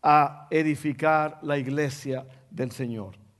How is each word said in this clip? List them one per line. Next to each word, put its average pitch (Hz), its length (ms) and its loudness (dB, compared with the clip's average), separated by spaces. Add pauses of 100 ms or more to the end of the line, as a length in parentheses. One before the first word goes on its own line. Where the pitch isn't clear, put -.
a 147 480 4
edificar 156 920 0
la 143 140 -2
iglesia 135 680 -4 (240)
del 127 200 -6
Señor. 113 460 -8 (240)